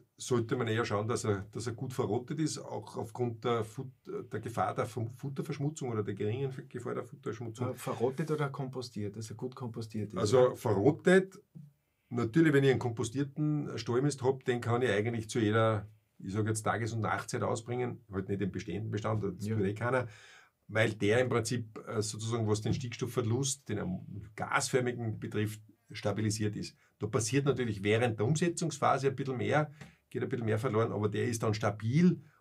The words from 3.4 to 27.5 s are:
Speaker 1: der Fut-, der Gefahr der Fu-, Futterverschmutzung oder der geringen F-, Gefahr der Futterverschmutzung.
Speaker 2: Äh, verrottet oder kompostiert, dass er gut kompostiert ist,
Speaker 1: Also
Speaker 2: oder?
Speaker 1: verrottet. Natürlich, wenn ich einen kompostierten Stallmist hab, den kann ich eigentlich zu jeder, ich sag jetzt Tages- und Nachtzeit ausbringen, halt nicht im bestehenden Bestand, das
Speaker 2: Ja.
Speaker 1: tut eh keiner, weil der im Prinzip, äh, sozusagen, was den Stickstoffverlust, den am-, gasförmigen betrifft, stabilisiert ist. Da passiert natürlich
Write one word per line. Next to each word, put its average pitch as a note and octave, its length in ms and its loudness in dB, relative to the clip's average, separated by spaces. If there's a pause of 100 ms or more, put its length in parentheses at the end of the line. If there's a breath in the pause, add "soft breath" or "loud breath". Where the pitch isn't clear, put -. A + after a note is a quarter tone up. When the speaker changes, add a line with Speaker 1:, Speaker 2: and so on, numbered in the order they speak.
Speaker 1:
der A#2 200 2
Fut-, C3 260 -10 (160)
der - 340 -8
Gefahr G#2+ 340 -2
der A#2+ 100 0
Fu-, A2+ 320 -4
Futterverschmutzung C#3+ 720 -4
oder A2 120 0
der G2+ 120 -2
geringen A#2 360 -2
F-, - 180 -12
Gefahr A#2+ 260 -6
der B2 100 -6
Futterverschmutzung. A#2+ 680 -6
Speaker 2:
Äh, B2 40 -6
verrottet C3+ 560 -2
oder C#3+ 200 0
kompostiert, B2+ 680 -6
dass A2+ 140 -10
er A2 60 -12
gut B2+ 180 -8
kompostiert A2 580 -6
ist, F#2 60 -2
Speaker 1:
Also B2 300 8
Speaker 2:
oder? - 80 -2
Speaker 1:
verrottet. D#3 840 4 (720)
Natürlich, A#2+ 420 6
wenn C#3 120 8
ich C3+ 60 8
einen B2 80 6
kompostierten C#3 1000 -2
Stallmist C3+ 440 0
hab, C3 220 2
den A#2+ 160 2
kann A#2+ 220 2
ich A#2+ 80 2
eigentlich G#2+ 400 0
zu - 80 0
jeder, A2 500 4 (300)
ich G2 160 -8
sag G#2+ 120 2
jetzt A2 180 -2
Tages- G#2+ 280 0
und A2+ 80 -4
Nachtzeit G2+ 420 -2
ausbringen, A#2 680 -4
halt F#2+ 160 -4
nicht G2 140 -2
im F#2+ 100 -2
bestehenden F#2 380 -6
Bestand, G#2+ 340 -2
das F#2+ 220 -6
Speaker 2:
Ja. A2 100 -2
Speaker 1:
tut G2+ 80 2
eh F#2+ 80 0
keiner, A#2 340 0 (640 loud breath)
weil A2 240 2
der G#2+ 280 4
im B2 100 2
Prinzip, A#2 480 -2 (100)
äh, A2 140 -2
sozusagen, A2+ 440 -2
was G#2+ 140 2
den A2+ 140 0
Stickstoffverlust, A#2+ 960 -2
den G2+ 80 -2
am-, F#2 440 -6 (140)
gasförmigen A#2+ 840 0
betrifft, - 440 -4 (280)
stabilisiert G#2+ 680 -2
ist. - 200 -10 (220 soft breath)
Da A2 80 -4
passiert A#2+ 380 0
natürlich A#2+ 380 0